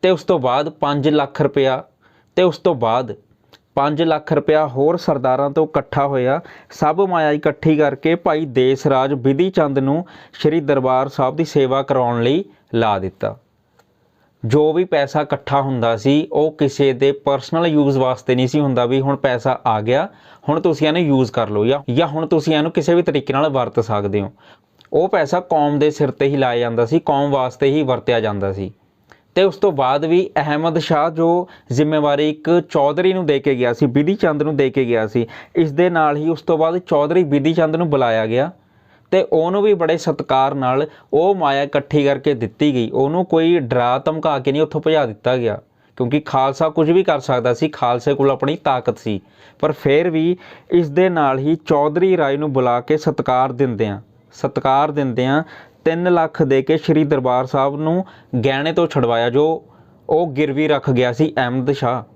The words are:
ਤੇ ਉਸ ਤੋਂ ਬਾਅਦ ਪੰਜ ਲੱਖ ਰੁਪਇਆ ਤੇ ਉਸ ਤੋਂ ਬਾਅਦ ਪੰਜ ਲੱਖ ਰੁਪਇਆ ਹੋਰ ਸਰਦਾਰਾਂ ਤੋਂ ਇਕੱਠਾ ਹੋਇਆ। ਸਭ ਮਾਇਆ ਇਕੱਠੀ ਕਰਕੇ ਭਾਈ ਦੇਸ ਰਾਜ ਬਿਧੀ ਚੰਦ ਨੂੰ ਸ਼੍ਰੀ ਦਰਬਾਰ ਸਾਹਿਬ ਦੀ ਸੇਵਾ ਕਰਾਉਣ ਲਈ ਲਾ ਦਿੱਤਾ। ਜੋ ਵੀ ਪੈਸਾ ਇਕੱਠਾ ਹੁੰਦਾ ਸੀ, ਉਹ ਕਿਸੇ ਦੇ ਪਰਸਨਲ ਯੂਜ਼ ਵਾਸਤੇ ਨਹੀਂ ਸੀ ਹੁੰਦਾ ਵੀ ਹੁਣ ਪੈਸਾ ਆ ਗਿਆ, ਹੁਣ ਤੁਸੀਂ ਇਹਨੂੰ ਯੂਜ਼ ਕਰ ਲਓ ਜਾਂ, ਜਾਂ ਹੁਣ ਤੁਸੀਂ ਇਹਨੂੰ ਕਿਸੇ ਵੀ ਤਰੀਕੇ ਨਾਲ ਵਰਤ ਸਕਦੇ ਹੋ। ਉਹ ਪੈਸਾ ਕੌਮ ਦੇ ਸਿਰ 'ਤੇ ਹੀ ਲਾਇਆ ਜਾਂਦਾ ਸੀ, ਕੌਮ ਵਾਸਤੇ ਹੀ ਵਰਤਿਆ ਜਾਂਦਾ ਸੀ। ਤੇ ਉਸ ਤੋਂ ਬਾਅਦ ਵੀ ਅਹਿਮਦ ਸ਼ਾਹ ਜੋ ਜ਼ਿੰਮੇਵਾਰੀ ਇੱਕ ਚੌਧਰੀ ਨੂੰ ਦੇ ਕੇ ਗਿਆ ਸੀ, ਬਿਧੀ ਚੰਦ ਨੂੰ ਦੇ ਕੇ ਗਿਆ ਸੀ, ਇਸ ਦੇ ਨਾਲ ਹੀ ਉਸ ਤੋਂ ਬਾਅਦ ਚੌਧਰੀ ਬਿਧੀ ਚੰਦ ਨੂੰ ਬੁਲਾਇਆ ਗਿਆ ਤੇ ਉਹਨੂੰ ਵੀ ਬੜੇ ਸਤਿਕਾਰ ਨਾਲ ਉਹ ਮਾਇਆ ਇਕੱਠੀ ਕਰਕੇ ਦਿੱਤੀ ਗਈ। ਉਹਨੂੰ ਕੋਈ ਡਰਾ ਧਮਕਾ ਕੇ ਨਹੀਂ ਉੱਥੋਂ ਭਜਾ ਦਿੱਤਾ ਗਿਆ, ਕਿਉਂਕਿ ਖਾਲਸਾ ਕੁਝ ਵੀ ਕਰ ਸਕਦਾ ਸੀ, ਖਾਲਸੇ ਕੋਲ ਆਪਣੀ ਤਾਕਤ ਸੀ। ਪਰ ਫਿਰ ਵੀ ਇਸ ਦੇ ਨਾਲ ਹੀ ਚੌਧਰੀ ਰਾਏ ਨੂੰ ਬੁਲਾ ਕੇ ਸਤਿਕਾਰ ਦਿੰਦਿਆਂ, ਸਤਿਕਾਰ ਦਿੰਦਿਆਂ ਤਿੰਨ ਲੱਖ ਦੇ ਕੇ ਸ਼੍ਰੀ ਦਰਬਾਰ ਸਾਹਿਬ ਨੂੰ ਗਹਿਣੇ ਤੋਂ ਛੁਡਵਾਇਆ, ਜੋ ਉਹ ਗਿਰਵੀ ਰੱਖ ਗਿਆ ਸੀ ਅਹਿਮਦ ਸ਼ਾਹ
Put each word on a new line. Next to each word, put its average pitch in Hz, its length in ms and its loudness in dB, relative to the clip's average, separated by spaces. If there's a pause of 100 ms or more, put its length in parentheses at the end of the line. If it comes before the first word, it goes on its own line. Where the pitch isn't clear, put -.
ਤੇ 180 80 2
ਉਸ 185 140 0
ਤੋਂ 175 160 0
ਬਾਅਦ 131 300 0
ਪੰਜ 143 400 -2
ਲੱਖ 147 320 0
ਰੁਪਇਆ 135 420 0 (520)
ਤੇ 180 80 4
ਉਸ 175 140 2
ਤੋਂ 175 180 0
ਬਾਅਦ 117 400 -2 (600)
ਪੰਜ 147 260 0
ਲੱਖ 156 320 0
ਰੁਪਇਆ 151 340 2
ਹੋਰ 139 300 0
ਸਰਦਾਰਾਂ 139 520 0
ਤੋਂ 156 180 0
ਇਕੱਠਾ 143 400 -2
ਹੋਇਆ। 135 340 0 (280)
ਸਭ 165 400 0
ਮਾਇਆ 156 220 0
ਇਕੱਠੀ 151 460 0
ਕਰਕੇ 147 380 0
ਭਾਈ 160 300 -2
ਦੇਸ 131 420 0
ਰਾਜ 135 260 2
ਬਿਧੀ 139 360 0
ਚੰਦ 143 300 0
ਨੂੰ 143 260 -2 (280)
ਸ਼੍ਰੀ 156 260 0
ਦਰਬਾਰ 135 480 0
ਸਾਹਿਬ 131 280 -2
ਦੀ 165 100 -2
ਸੇਵਾ 135 360 0
ਕਰਾਉਣ 120 420 0
ਲਈ 156 220 0 (280)
ਲਾ 110 260 0
ਦਿੱਤਾ। 95 380 -8 (1080)
ਜੋ 151 280 2
ਵੀ 180 100 0
ਪੈਸਾ 151 380 -2
ਇਕੱਠਾ 139 400 -2
ਹੁੰਦਾ 117 360 0
ਸੀ, 139 340 2
ਉਹ 151 200 0
ਕਿਸੇ 139 420 0
ਦੇ 139 180 2
ਪਰਸਨਲ 143 560 -2
ਯੂਜ਼ 143 300 2
ਵਾਸਤੇ 127 380 0
ਨਹੀਂ 127 120 0
ਸੀ 151 120 0
ਹੁੰਦਾ 127 260 0
ਵੀ 135 160 2
ਹੁਣ 139 140 0
ਪੈਸਾ 127 500 -2
ਆ 110 160 0
ਗਿਆ, 131 280 0 (400)
ਹੁਣ 156 100 0
ਤੁਸੀਂ 156 280 0
ਇਹਨੂੰ 160 140 0
ਯੂਜ਼ 135 300 2
ਕਰ 110 180 -2
ਲਓ 104 160 0
ਜਾਂ, 131 280 -2
ਜਾਂ 160 140 2
ਹੁਣ 156 200 -4
ਤੁਸੀਂ 160 280 0
ਇਹਨੂੰ 156 160 0
ਕਿਸੇ 170 240 0
ਵੀ 175 60 4
ਤਰੀਕੇ 143 320 -2
ਨਾਲ 147 160 0
ਵਰਤ 123 300 -2
ਸਕਦੇ 101 420 -2
ਹੋ। 98 100 -8 (640)
ਉਹ 175 160 2
ਪੈਸਾ 233 300 0
ਕੌਮ 147 400 0
ਦੇ 139 120 2
ਸਿਰ 151 180 -2
'ਤੇ 139 180 -2
ਹੀ 139 100 0
ਲਾਇਆ 123 220 0
ਜਾਂਦਾ 117 260 0
ਸੀ, 147 140 0
ਕੌਮ 143 320 0
ਵਾਸਤੇ 131 360 -2
ਹੀ 147 160 2
ਵਰਤਿਆ 123 360 0
ਜਾਂਦਾ 101 340 -4
ਸੀ। 95 200 -8 (640)
ਤੇ 180 80 4
ਉਸ 196 120 0
ਤੋਂ 202 160 0
ਬਾਅਦ 139 340 0
ਵੀ 175 320 2
ਅਹਿਮਦ 151 420 -2
ਸ਼ਾਹ 156 300 0
ਜੋ 165 380 0 (240)
ਜ਼ਿੰਮੇਵਾਰੀ 147 580 0
ਇੱਕ 165 400 0
ਚੌਧਰੀ 156 440 0
ਨੂੰ 185 120 -2
ਦੇ 143 140 2
ਕੇ 139 160 0
ਗਿਆ 120 180 0
ਸੀ, 143 120 0
ਬਿਧੀ 147 300 0
ਚੰਦ 160 280 0
ਨੂੰ 156 140 -2
ਦੇ 135 120 2
ਕੇ 131 160 0
ਗਿਆ 113 220 0
ਸੀ, 113 200 -2 (280)
ਇਸ 156 160 2
ਦੇ 170 180 2
ਨਾਲ 156 280 0
ਹੀ 156 120 -2
ਉਸ 160 120 -4
ਤੋਂ 165 160 0
ਬਾਅਦ 160 200 0
ਚੌਧਰੀ 170 460 2
ਬਿਧੀ 147 300 0
ਚੰਦ 160 220 0
ਨੂੰ 165 140 -2
ਬੁਲਾਇਆ 117 360 0
ਗਿਆ 127 260 -2 (600)
ਤੇ 185 200 2
ਉਹਨੂੰ 175 300 0
ਵੀ 208 120 4
ਬੜੇ 170 240 0
ਸਤਿਕਾਰ 139 560 0
ਨਾਲ 135 340 -2 (260)
ਉਹ 180 220 2
ਮਾਇਆ 143 260 0
ਇਕੱਠੀ 143 420 -2
ਕਰਕੇ 139 300 0
ਦਿੱਤੀ 120 400 -2
ਗਈ। 120 160 0
ਉਹਨੂੰ 156 360 -2
ਕੋਈ 170 340 2
ਡਰਾ 123 460 0
ਧਮਕਾ 156 340 -2
ਕੇ 135 120 -2
ਨਹੀਂ 143 100 0
ਉੱਥੋਂ 156 260 -2
ਭਜਾ 151 180 2
ਦਿੱਤਾ 120 320 -4
ਗਿਆ, 113 240 -4 (360)
ਕਿਉਂਕਿ 127 220 -2
ਖਾਲਸਾ 139 500 -2
ਕੁਝ 156 220 0
ਵੀ 185 120 4
ਕਰ 156 160 0
ਸਕਦਾ 123 340 -2
ਸੀ, - 160 -2
ਖਾਲਸੇ 123 440 -2
ਕੋਲ 139 180 2
ਆਪਣੀ 139 240 -2
ਤਾਕਤ 127 420 -4
ਸੀ। 104 240 -6 (380)
ਪਰ 151 120 0
ਫਿਰ 151 380 2
ਵੀ 165 280 0 (340)
ਇਸ 170 180 2
ਦੇ 180 200 2
ਨਾਲ 143 300 0
ਹੀ 151 160 0
ਚੌਧਰੀ 160 600 0
ਰਾਏ 143 200 0
ਨੂੰ 151 160 -4
ਬੁਲਾ 123 280 2
ਕੇ 156 160 0
ਸਤਿਕਾਰ 131 540 0
ਦਿੰਦਿਆਂ, 110 500 -2 (320)
ਸਤਿਕਾਰ 135 580 -2
ਦਿੰਦਿਆਂ 139 520 -2 (420)
ਤਿੰਨ 175 280 0
ਲੱਖ 160 300 0
ਦੇ 135 180 2
ਕੇ 160 160 0
ਸ਼੍ਰੀ 156 260 2
ਦਰਬਾਰ 131 420 0
ਸਾਹਿਬ 139 360 -2
ਨੂੰ 170 240 -2 (400)
ਗਹਿਣੇ 139 280 -2
ਤੋਂ 170 140 0
ਛੁਡਵਾਇਆ, 120 420 0
ਜੋ 151 340 0 (460)
ਉਹ 165 180 2
ਗਿਰਵੀ 143 400 -2
ਰੱਖ 143 240 0
ਗਿਆ 123 220 0
ਸੀ 156 240 0
ਅਹਿਮਦ 127 340 -2
ਸ਼ਾਹ 127 320 -2 (120)